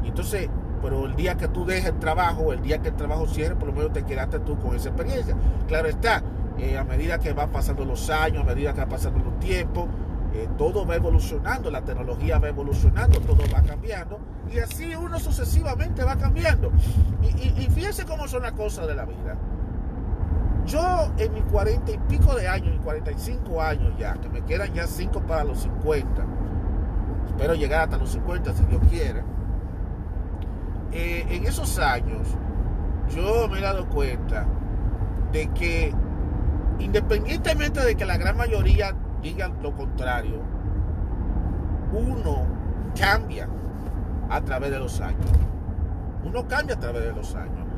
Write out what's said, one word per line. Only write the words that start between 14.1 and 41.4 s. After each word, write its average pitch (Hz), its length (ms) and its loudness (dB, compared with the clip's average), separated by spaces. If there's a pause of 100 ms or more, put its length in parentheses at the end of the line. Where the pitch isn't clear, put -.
y 233 80 -2
así 320 340 -6
uno 330 260 -6
sucesivamente - 840 0
va 262 140 2
cambiando. 302 540 4 (500)
Y, - 60 4
y, - 380 2
y - 40 2
fíjense 381 360 2
cómo 320 220 -4
son 247 160 -4
las 226 80 -4
cosas 208 360 -4
de 151 80 -2
la - 100 -4
vida. - 320 -6 (1300)
Yo 349 520 2
en - 160 0
mis 220 120 0
cuarenta 208 460 2
y - 60 -2
pico - 380 6
de 185 120 0
años, 185 240 0
mis - 100 0
cuarenta 151 300 -4
y 147 60 -4
cinco 170 440 -4
años 151 360 0
ya, - 180 -2
que - 120 -6
me - 140 -4
quedan - 320 -2
ya 170 120 -2
cinco - 360 -2
para 160 220 0
los - 160 -2
cincuenta, - 680 0 (1000)
espero - 300 0
llegar 147 280 2
hasta - 140 0
los - 120 0
cincuenta - 440 -2
si - 120 4
Dios - 240 2
quiere, - 340 0 (1700)
eh, 170 380 -2
en 180 160 -2
esos - 340 0
años 120 480 0 (840)
yo 214 380 2
me - 100 -2
he 190 40 -2
dado 196 280 0
cuenta 127 560 0 (840)
de 156 180 0
que 165 420 2 (920)
Independientemente 285 960 2
de 240 160 4
que - 80 -2
la 185 140 0
gran 185 180 2
mayoría 202 580 4 (280)
digan 175 420 -4
lo 156 100 -4
contrario, 123 680 -2 (1500)